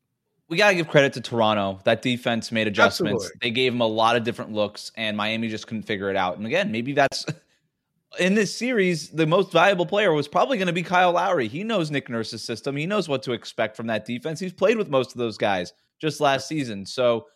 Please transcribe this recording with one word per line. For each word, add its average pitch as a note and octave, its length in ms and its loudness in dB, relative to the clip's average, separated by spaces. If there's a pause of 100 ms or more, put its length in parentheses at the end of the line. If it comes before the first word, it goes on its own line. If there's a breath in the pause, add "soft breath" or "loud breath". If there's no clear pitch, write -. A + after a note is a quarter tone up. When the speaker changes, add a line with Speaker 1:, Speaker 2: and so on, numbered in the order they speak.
(480)
Speaker 1:
We E3+ 100 -4
gotta G3+ 180 6
give E3+ 120 0
credit C#3 260 4
to A#2+ 80 -8
Toronto. G#2+ 640 0
That A2+ 180 2
defense A#2+ 500 -2
made A2 160 0
adjustments. G#2+ 580 2
Speaker 2:
Absolutely. - 160 -16
Speaker 1:
They B2 100 -2
gave B2+ 220 0
'em A#2+ 80 -2
a A2+ 60 4
lot A2 280 4
of A#2+ 80 0
different A2+ 280 -6
looks, G#2 440 -4
and G#2+ 200 -4
Miami A2 320 -2
just G#2+ 200 -8
couldn't G#2+ 160 -8
figure G2+ 260 -4
it G2 60 -2
out. F#2 220 0
And G#2+ 100 -8
again, F3+ 240 -2
maybe A#2+ 220 -4
that's, C#3 320 2
<laughs> - 960 -14
in F#3 140 4
this G#3 220 0
series, F#3+ 540 0
the D#3 180 0
most F#3 240 2
valuable F3 340 4
player G3+ 260 2
was D3 160 2
probably A#3+ 300 2
gonna F#3 160 0
be F3+ 80 -2
Kyle F3+ 300 4
Lowry. F3 360 0
He D3 160 -8
knows F#3+ 280 -2
Nick C#3 180 -4
Nurse's A2+ 340 -6
system. C#3 320 -6
He D3+ 120 -4
knows G3 200 -2
what C3+ 160 -2
to B2+ 100 -4
expect - 440 -4
from A2+ 100 -8
that A2 180 -2
defense. D3 340 -8
He's F#3 140 -8
played A3 240 2
with F#3 120 -4
most C3 220 0
of A#2+ 80 -10
those A2+ 180 -4
guys F#2+ 360 -2 (260)
just D3+ 200 -4
last C3+ 280 2
season. A#2 380 -6
So, A#2+ 500 0